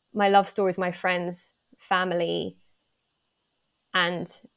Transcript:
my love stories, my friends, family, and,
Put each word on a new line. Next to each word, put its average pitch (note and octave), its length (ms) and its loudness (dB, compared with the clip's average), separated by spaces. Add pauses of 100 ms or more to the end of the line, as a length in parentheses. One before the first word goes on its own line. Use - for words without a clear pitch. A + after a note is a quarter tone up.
(140)
my G3+ 160 4
love G3 180 6
stories, F#3+ 300 0
my F#3 140 -2
friends, F3+ 640 -4 (240)
family, F3 760 -2 (1400)
and, F3 340 0 (300)